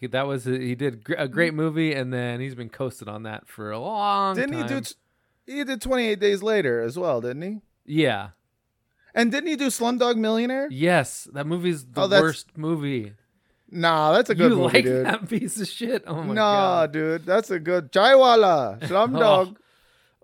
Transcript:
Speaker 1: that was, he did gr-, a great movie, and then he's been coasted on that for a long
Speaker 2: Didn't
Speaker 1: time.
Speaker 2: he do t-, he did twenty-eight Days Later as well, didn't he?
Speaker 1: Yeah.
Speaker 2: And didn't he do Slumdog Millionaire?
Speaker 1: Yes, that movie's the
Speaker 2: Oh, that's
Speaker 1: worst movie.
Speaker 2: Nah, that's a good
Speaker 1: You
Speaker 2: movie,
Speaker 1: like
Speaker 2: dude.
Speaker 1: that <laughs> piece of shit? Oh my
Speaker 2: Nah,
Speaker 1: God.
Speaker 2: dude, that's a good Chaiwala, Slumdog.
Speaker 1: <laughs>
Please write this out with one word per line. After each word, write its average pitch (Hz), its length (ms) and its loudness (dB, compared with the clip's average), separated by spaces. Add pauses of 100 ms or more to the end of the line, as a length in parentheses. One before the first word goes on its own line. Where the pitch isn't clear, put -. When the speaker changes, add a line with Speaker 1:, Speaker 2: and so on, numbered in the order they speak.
(120)
Speaker 1:
that 135 140 -2
was, 135 180 -6
he 127 300 -4
did 120 300 -6
gr-, - 140 -6
a 143 100 -4
great 160 260 -2
movie, 156 400 -2
and 127 180 -6
then 123 280 -6
he's 131 140 -10
been 120 160 -14
coasted 120 380 -10
on 107 160 -12
that 110 240 -14
for 107 220 -12
a 107 80 -8
long 196 580 -2
Speaker 2:
Didn't 285 160 -2
Speaker 1:
time. 320 100 -4
Speaker 2:
he - 60 -6
do 269 140 -4
t-, - 120 -14 (520)
he 277 180 -8
did 254 180 -4
twenty-eight 233 380 0
Days 202 220 2
Later 175 380 2
as 120 180 -4
well, 151 220 0
didn't 127 220 -6
he? 202 180 -10 (260)
Speaker 1:
Yeah. 117 440 0 (840)
Speaker 2:
And 233 160 2
didn't 294 180 -4
he 302 80 -2
do 269 120 -2
Slumdog 240 480 0
Millionaire? 240 540 -2
Speaker 1:
Yes, 151 640 0
that 143 120 -6
movie's 170 380 -4
the 123 180 -6
Speaker 2:
Oh, 196 60 4
that's 190 140 6
Speaker 1:
worst - 340 -4
movie. 143 560 -4 (580)
Speaker 2:
Nah, 165 420 2
that's 233 180 2
a 208 40 0
good 208 180 6
Speaker 1:
You 208 60 2
Speaker 2:
movie, - 200 2
Speaker 1:
like 262 60 4
Speaker 2:
dude. 127 220 0
Speaker 1:
that 208 220 -4
<laughs> - 20 -20
piece 220 300 -4
of 185 80 -6
shit? 233 380 -6
Oh 160 160 -8
my 202 120 -6
Speaker 2:
Nah, 202 520 2
Speaker 1:
God. 147 60 -14
Speaker 2:
dude, 156 340 -4
that's 202 240 0
a 180 80 -2
good 160 340 -2
Chaiwala, 202 880 6
Slumdog. 196 800 2
Speaker 1:
<laughs> - 60 -20 (580)